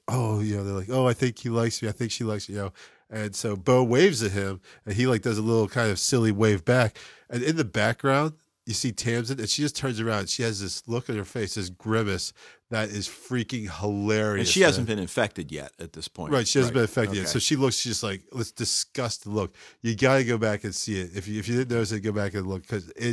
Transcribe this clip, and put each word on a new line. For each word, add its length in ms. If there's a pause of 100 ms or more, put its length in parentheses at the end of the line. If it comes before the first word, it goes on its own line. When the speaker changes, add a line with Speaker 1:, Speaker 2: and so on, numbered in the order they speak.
Speaker 1:
"Oh," 320
you 160
know, 80
they're 100
like, 160
"Oh, 180
I 60
think 260
he 100
likes 320
me. 80
I 20
think 200
she 120
likes 240
me," 80
you 60
know. 120 (360)
And 260
so 200
Bo 280
waves 400
at 80
him, 300 (240)
and 100
he, 120
like, 140
does 160
a 40
little 260
kind 240
of 80
silly 320
wave 340
back. 320 (320)
And 140
in 140
the 80
background, 680 (320)
you 80
see 180
Tamsin, 480
and 100
she 120
just 140
turns 240
around. 300
She 120
has 180
this 280
look 220
on 80
her 80
face, 280
this 160
grimace 640 (380)
that 180
is 180
freaking 640 (100)
hilarious, 680
Speaker 2:
And 40
she 100
hasn't 280
Speaker 1:
man. 60
Speaker 2:
been 80
infected 480
yet 260
at 160
this 140
point. 260
Speaker 1:
Right, 140
she 100
hasn't 180
Speaker 2:
Right. 60
Speaker 1:
been 80
infected 280
yet. 80
Speaker 2:
Okay. 80
Speaker 1:
So 60
she 180
looks 260
just 180
like 300
this 200
disgusted 800
look. 240 (280)
You 120
gotta 280
go 160
back 240
and 100
see 260
it. 160
If 120
you, 100
if 100
you 100
didn't 120
notice 220
it, 80
go 120
back 220
and 140
look, 180
'cause 240
it 60 (180)